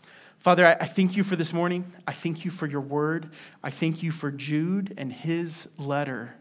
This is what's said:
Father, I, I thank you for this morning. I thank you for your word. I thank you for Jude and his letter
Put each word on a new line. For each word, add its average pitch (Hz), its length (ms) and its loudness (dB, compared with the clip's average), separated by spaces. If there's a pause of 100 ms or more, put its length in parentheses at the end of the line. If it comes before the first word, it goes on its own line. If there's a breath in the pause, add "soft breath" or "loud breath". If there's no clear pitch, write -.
(380 loud breath)
Father, 175 280 8
I, 165 140 12
I 160 60 -2
thank 185 300 2
you 202 60 4
for 185 140 -2
this 160 160 -2
morning. 175 320 0 (240)
I 147 60 -6
thank 165 300 -6
you 180 60 -6
for - 160 -6
your 143 140 -4
word. 151 500 -2 (320 loud breath)
I 139 60 -6
thank 160 340 -2
you 165 80 -2
for 151 200 -4
Jude 156 640 -2
and 131 160 -8
his 165 640 -6
letter 139 640 -4